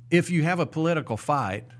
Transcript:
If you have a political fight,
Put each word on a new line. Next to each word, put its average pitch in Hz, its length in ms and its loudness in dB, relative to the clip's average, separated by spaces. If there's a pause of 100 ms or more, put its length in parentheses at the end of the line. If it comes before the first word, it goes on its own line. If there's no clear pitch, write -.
(100)
If 175 200 4
you 170 140 2
have 175 160 2
a 147 60 0
political 160 500 -2
fight, 117 480 -2 (160)